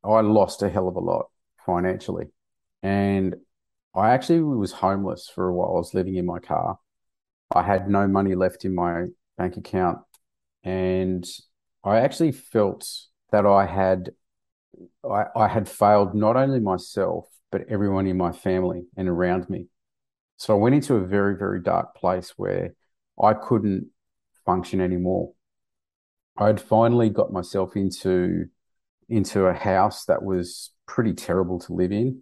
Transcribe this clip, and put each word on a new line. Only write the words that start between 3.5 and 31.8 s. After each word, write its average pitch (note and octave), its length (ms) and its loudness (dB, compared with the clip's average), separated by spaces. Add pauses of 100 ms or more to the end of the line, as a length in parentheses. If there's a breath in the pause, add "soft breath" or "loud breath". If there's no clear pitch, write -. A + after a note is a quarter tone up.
I G#2 160 2
actually E3+ 300 2
was B2+ 300 -2
homeless G2 640 -2
for F#2 140 -2
a F2+ 60 0
while. F2 220 -2
I - 20 0
was E2+ 160 -4
living F#2 220 -2
in F2 100 -2
my E2+ 140 -6
car. E2+ 380 -4 (760)
I F2+ 80 4
had F#2+ 280 0
no G2+ 180 2
money G2 280 2
left F#2 300 -2
in F#2 100 -4
my F2 300 -2 (320)
bank F#2 180 -4
account. F#2 440 -2 (640)
And F#2 640 -2 (560)
I G#2 160 2
actually C#3+ 320 0
felt G#2 560 -2 (440)
that G#2 140 4
I G2 200 6
had, F#2 460 0 (920)
I, G2+ 220 -2 (100)
I A2 120 4
had G2 220 -2
failed G2+ 460 4
not G#2+ 200 2
only C3+ 240 2
myself, F2+ 680 -4 (220)
but - 180 -4
everyone G2 380 0
in F#2 100 -2
my F2 140 0
family F2+ 520 -2 (140)
and - 100 -2
around F2+ 420 0
me. F2 180 -8 (720)
So - 180 0
I G2 40 4
went A#2+ 160 6
into C#3+ 200 2
a F#2+ 100 0
very, G2 320 0
very G2 240 -4
dark F2 340 -2
place F#2 400 -2
where F#2 380 -4 (480)
I G#2+ 140 6
couldn't G2+ 520 0 (580)
function F#2 360 -2
anymore. F2+ 520 -2 (1040)
I'd G#2 240 2
finally A#2 480 4
got G2+ 240 0
myself F#2+ 420 -4
into, F2+ 680 0 (640)
into G2+ 380 0
a F2+ 60 4
house F#2+ 520 0
that - 180 0
was F2+ 480 -4 (180)
pretty A2 240 0
terrible F2+ 460 -2
to - 140 -12
live F2+ 180 0